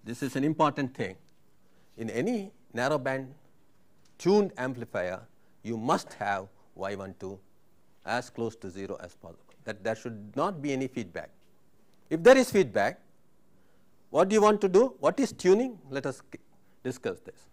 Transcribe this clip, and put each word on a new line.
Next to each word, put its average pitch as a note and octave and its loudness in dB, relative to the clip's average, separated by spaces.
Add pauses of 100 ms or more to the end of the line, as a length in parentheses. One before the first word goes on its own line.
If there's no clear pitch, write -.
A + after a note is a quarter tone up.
this A#2+ -8
is C3 -6
an C3+ 0
important D3 0
thing. F#2+ -8 (800)
In A2 -8
any G3 -4 (220)
narrow C3+ -2
band C3+ -6 (840)
tuned G3 2
amplifier, A2+ -6 (420)
you A2+ -6
must D3 -2
have G2+ -6 (260)
Y F#2+ -8
one F#2+ -12
two G2 -12 (680)
as A#2+ -4
close A#2 -6
to F#2+ -14
zero F#2+ -10
as - -18
possible, - -20 (120)
that G2+ -12
there A2 -2
should G#2+ -14
not E3 -4
be C#3+ -4
any C3 -4
feedback. F2+ -10 (800)
If D#3+ -2
there C4 12
is B3 2
feedback, A2 2 (1080)
what F#3+ 4
do G#3 0
you G#3+ 6
want G#3+ 6
to G3 0
do? A3 4
What - 0
is C4 0
tuning? G#3+ 2 (140)
Let C3+ -4
us - -8 (600)
discuss A#2+ -6
this. - -20